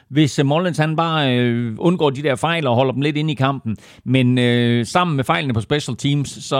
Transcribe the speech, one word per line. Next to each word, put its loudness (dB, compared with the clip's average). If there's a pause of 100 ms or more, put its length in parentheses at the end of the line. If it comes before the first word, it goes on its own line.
hvis, 0
øh, 2
Mullins, 0
han 0
bare, 0
øh, 0
undgår 2
de -6
der 0
fejl -2
og 2
holder 2
dem -2
lidt 0
inde -2
i -2
kampen. -2 (300)
Men, 4
øh, 2
sammen 0
med 0
fejlene -2
på 0
special -4
teams, -2
så, -8